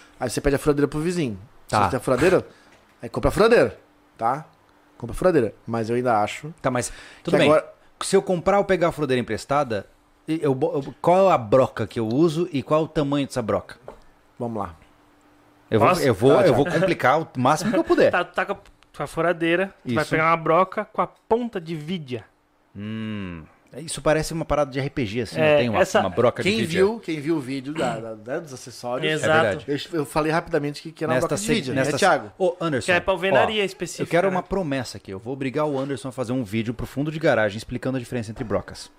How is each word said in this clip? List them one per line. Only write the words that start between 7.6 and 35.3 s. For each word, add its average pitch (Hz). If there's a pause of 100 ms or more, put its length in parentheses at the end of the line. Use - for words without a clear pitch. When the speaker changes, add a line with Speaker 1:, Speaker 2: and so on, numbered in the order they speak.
Speaker 2:
Se -
eu 190
comprar 190
ou 196
pegar 175
a -
furadeira 131
emprestada, 113 (400)
e 160
eu 143
bo-, 156 (120)
eu, 143
qual 185
é -
a 151
broca 117
que -
eu 110
uso 160
e 135
qual 156
é -
o 151
tamanho 143
dessa 127
broca? 104 (600)
Speaker 1:
Vamos 117
lá. 87 (960)
Speaker 2:
Eu 110
vou, 147
Speaker 3:
Nossa. 175
Speaker 2:
eu 131
vou, 123
Speaker 1:
Tá, -
Speaker 2:
eu 170
Speaker 1:
já. 131
Speaker 2:
vou 139
complicar 160
o 160 (100)
máximo 151
que 285
eu 330
puder. 311
Speaker 3:
<laughs> -
Tá, 185
tá 185
com 202
a, 190 (400)
com 151
a 139
furadeira, 170 (120)
tu 123
vai 151
Speaker 2:
Isso. -
Speaker 3:
pegar 160
uma 170
broca 170
com -
a 175
ponta 233
de 165
vidia. 147 (520)
Speaker 2:
Hum. 104 (340)
Isso 156
parece 156
uma 160
parada 143
de 135
R 139
P 135
G, 107
assim, 107
Speaker 3:
É, 156
Speaker 2:
não 147
tem 123
uma, 101
Speaker 3:
essa 190
Speaker 2:
uma 123
broca 123
de 165
Speaker 1:
Quem 220
Speaker 2:
vidia. 165
Speaker 1:
viu, 220
quem 160
viu 156
o 151
vídeo 135
da, 123
da, 113 (180)
né, 165
dos 151
acessórios, 127
Speaker 3:
Exato. 156 (140)
Speaker 2:
É 202
verdade. 147 (260)
Speaker 1:
eu, 165
eu 143
falei 156
rapidamente 156
que, 156
que 160
era 156
uma 127
Speaker 2:
Nesta 143
Speaker 1:
broca 156
de 107
Speaker 2:
se-, 151
Speaker 1:
vidia, 135
né, 135
Speaker 2:
nesta 139
Speaker 1:
Thiago? 139
Speaker 2:
Ô, 180
Anderson, 151
Speaker 3:
Que 185
é 175
pra 196
alvenaria 196
Speaker 2:
ó, 196
Speaker 3:
específica, 180
Speaker 2:
eu 147
quero 175
Speaker 3:
né? 185
Speaker 2:
uma 175
promessa 143
aqui. 101
Eu 95
vou 113